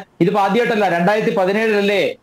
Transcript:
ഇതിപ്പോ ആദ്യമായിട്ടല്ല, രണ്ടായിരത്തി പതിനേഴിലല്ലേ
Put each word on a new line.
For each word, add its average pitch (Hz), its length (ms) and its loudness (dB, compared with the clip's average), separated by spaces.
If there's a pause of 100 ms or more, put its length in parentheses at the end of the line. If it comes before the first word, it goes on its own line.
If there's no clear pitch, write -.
(200)
ഇതിപ്പോ 196 200 0
ആദ്യമായിട്ടല്ല, 208 480 0
രണ്ടായിരത്തി 196 480 0
പതിനേഴിലല്ലേ 202 880 0